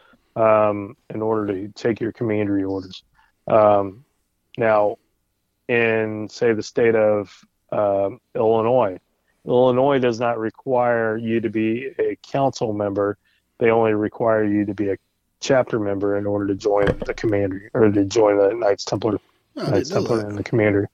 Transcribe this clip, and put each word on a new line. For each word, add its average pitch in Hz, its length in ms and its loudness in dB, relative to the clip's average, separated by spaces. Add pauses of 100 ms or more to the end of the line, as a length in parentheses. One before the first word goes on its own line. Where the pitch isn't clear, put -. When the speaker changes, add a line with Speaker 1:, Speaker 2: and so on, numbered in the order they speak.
(360)
Speaker 1:
um, 107 600 2 (140)
in 110 120 -8
order 107 320 -2
to 101 140 -8
take 113 320 -4
your 113 120 -4
commandery 104 520 -2
orders. 95 380 -8 (460)
Um, 104 560 4 (540)
now, 107 400 2 (680)
in, 110 600 0
say, 117 240 0
the 107 100 -2
state 117 320 0
of, 107 400 0 (380)
um, 98 480 -2 (140)
Illinois, 113 640 0 (480)
Illinois 127 520 2
does 123 220 0
not 117 180 -2
require 117 800 -2
you 113 240 -2
to 110 100 -4
be 110 480 -2
a 107 240 -2
council 131 500 -2
member. 104 440 -2 (420)
They 117 120 2
only 113 240 2
require 107 500 0
you 104 200 0
to 101 100 -6
be 101 160 -4
a 95 60 -2 (440)
chapter 127 380 0
member 101 380 -2
in 101 100 -4
order 101 220 -2
to 101 60 -2
join 101 320 2 (200)
the 120 80 -4
commandery 101 600 -2
or 110 160 6
to 101 140 2
join 104 340 4
the 101 160 4
Knights 104 300 0
Templar, - 340 -2 (380)
Speaker 2:
Oh, 202 100 -8
I 156 40 -2
Speaker 1:
Knights 123 200 0
Speaker 2:
didn't - 140 -2
know 113 40 -6
Speaker 1:
Templar 113 140 0
Speaker 2:
that. 104 80 -8
Speaker 1:
in 104 60 -8
the 101 60 -8
commandery. 101 520 2